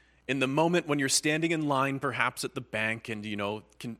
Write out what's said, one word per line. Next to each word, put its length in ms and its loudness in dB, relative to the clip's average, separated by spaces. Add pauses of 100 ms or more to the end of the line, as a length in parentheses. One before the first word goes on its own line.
(280)
in 120 0
the 80 2
moment 420 4
when 100 2
you're 80 2
standing 440 2
in 180 0
line, 320 0
perhaps 420 0
at 100 -4
the 60 -6
bank, 480 -4
and, 180 -6
you 120 -6
know, 260 -4 (160)
can, 200 -10